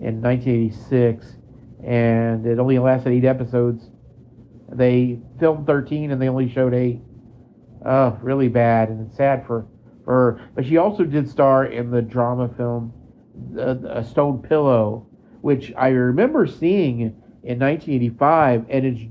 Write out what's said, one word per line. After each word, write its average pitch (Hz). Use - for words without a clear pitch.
in 110
nineteen 123
eighty-six, 117
and 117
it 117
only 127
lasted 127
eight 123
episodes. 123
They 123
filmed 156
thirteen 147
and 131
they 131
only 131
showed 127
eight. 123
Oh, 131
really 135
bad 117
and 110
sad 139
for, 113
for 123
her. 123
But 127
she 156
also 202
did 143
star 135
in 120
the 123
drama 120
film, 120
uh, 135
A 120
Stone 143
Pillow, 135
which 143
I 131
remember 147
seeing 131
in 120
nineteen 143
eighty-five, 123
and 135
it's 117